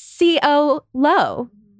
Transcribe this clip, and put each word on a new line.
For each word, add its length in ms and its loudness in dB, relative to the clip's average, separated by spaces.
C 240 2
O 400 2
Lo, 560 -2